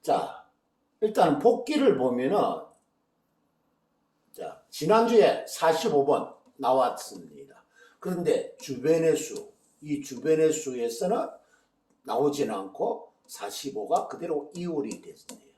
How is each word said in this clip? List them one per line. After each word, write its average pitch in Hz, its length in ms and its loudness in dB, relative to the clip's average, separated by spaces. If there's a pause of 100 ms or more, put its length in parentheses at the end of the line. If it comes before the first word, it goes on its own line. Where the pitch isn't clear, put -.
자, - 440 -2 (560)
일단 202 380 4
복귀를 262 580 4
보면은, 127 400 0 (1900)
자, - 380 -14
지난주에 220 760 4
사십오 160 600 2
번 - 280 0 (220)
나왔습니다. - 1080 -2 (340)
그런데 170 580 -2
주변의 156 600 2
수, - 340 -10 (300)
이 147 200 -6
주변의 156 520 2
수에서는 127 640 -4 (840)
나오진 131 460 0
않고 - 600 -6 (160)
사십오가 - 800 -4
그대로 151 480 -6
이홀이 156 460 -6
됐네요. - 560 -20